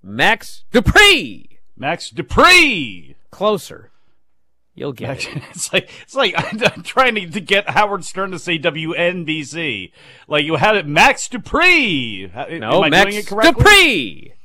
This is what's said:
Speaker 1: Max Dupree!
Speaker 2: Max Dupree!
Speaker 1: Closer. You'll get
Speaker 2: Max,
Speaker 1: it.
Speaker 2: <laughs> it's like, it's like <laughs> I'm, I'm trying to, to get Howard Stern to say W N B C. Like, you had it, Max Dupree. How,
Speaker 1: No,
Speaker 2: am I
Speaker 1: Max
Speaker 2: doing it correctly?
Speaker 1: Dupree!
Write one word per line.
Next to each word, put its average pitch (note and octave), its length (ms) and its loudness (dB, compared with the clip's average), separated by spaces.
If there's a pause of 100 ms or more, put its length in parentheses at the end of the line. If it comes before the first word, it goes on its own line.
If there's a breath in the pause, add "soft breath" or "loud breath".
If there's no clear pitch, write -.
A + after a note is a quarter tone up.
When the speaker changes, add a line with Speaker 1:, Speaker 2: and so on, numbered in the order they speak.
Speaker 1:
Max C3+ 680 -2
Dupree! B3+ 880 2 (180)
Speaker 2:
Max D#3 320 -6
Dupree! F3 1040 2 (160)
Speaker 1:
Closer. - 600 -4 (840)
You'll C#3 200 -10
get - 160 -10
Speaker 2:
Max, - 180 -8
Speaker 1:
it. - 180 -10
Speaker 2:
<laughs> - 60 -20
it's - 220 -10
like, - 160 -2 (120)
it's - 140 -20
like B3 200 0
<laughs> - 20 -2
I'm, G#3+ 240 -6 (160)
I'm E3+ 60 -18
trying B3 320 0
to, F#3 140 -6
to D3+ 120 -6
get G3 280 0
Howard G3+ 360 -2
Stern F#3+ 260 -6
to E3+ 80 -10
say E3+ 180 -4
W D#3+ 360 -4
N F3 320 -2
B D#3 180 -6
C. C3+ 480 -8 (360 soft breath)
Like, D3+ 180 0
you D#3 100 -2
had G#3 200 2
it, E3+ 120 -2
Max G3+ 400 2
Dupree. G3+ 1000 0
How, G2+ 180 -10
Speaker 1:
No, C#3 320 -2
Speaker 2:
am E3+ 60 4
I D3+ 60 2
Speaker 1:
Max F#3 220 4
Speaker 2:
doing G#3 120 -6
it - 40 -10
correctly? A3+ 260 4 (100)
Speaker 1:
Dupree! B3 720 4 (100)